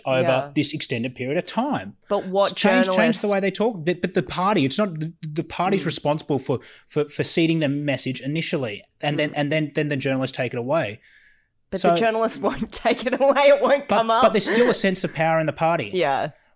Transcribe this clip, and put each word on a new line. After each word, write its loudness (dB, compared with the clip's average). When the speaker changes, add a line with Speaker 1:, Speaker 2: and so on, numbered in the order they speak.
Speaker 1:
over 0
Speaker 2:
Yeah. 0
Speaker 1:
this 0
extended -4
period -4
of -4
time. -4
Speaker 2:
But -2
what 0
Speaker 1:
Change, 4
change 0
Speaker 2:
journalists 2
Speaker 1:
the 0
way 2
they 0
talk. -2
The, 0
but -4
the 2
party, 0
it's 0
not -2
the, -6
the -6
party's 0
Speaker 2:
Mm. -6
Speaker 1:
responsible -2
for, -2
for, -2
for -6
seeding 2
the 2
message -2
initially, -4
and -2
then, 0
Speaker 2:
Mm. -12
Speaker 1:
and 0
then, -2
then 0
the -2
journalists -2
take -4
it -4
away. -4
Speaker 2:
But -4
Speaker 1:
So 4
Speaker 2:
the 4
journalists 0
<laughs> -4
won't -4
take -2
it -2
away. 4
It 6
won't 2
Speaker 1:
but, 2
Speaker 2:
come 2
up. 4
Speaker 1:
but 6
there's 0
still 4
a 2
sense 0
of -6
power 2
in 0
the -2
party. -2
Speaker 2:
<laughs> -8
Yeah. 0